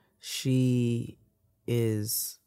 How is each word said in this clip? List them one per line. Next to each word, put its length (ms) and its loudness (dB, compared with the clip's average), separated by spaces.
she 960 0
is 800 0